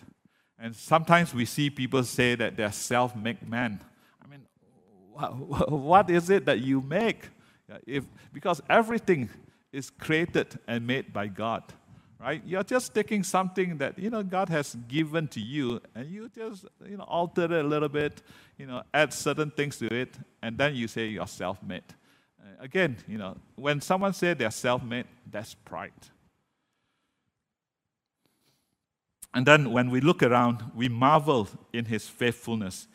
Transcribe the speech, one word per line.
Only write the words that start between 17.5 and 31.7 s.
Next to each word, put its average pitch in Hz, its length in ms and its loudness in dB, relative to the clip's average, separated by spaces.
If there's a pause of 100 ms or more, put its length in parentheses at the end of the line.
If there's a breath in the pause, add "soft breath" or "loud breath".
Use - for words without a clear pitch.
a 165 100 2
little 151 260 2
bit, 147 340 -2 (360 loud breath)
you 139 80 -16
know, 123 160 -10 (100)
add 147 200 4
certain 151 380 -2
things 143 280 -4
to 117 80 -4
it, 120 300 -4 (260)
and 113 160 -8
then 143 160 2
you 117 140 -4
say 113 180 -4
you're 98 200 -6
self-made. 92 580 -8 (560 soft breath)
Uh, 95 240 -20
again, 143 320 0 (100)
you 107 120 -10
know, 95 180 -10 (180)
when 143 260 -2
someone 190 320 0
says 175 240 0
they're 113 140 0
self-made, 123 560 -2 (240)
that's 104 240 -12
pride. - 380 -14 (3500)
And 127 140 2
then 147 240 8
when 123 200 2
we 127 100 2
look 160 220 4
around, 120 420 4 (100)
we 120 140 -2
marvel 131 600 4 (240)